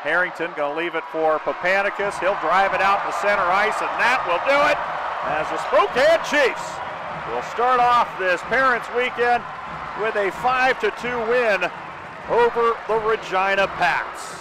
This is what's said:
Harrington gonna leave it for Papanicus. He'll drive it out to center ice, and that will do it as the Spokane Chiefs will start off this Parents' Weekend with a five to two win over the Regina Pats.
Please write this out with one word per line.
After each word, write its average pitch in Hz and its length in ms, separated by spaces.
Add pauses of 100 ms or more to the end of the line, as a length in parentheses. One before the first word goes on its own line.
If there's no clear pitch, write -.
Harrington 170 520
gonna 147 220
leave 165 180
it 156 160
for 160 280
Papanicus. 190 800
He'll 190 200
drive 190 340
it 185 80
out 196 260
to - 120
center 202 220
ice, 196 400
and 160 160
that 240 300
will 220 180
do 285 240
it 294 80 (500)
as 156 220
the 190 80 (100)
Spokane 311 560
Chiefs 262 400 (720)
will - 80 (100)
start 247 300
off 240 260 (100)
this 185 260
Parents' 247 520
Weekend 240 480 (560)
with 214 160
a 202 240
five 254 400
to - 100 (120)
two 247 260
win 214 420 (600)
over 233 480 (100)
the 208 120
Regina 196 760
Pats. 147 640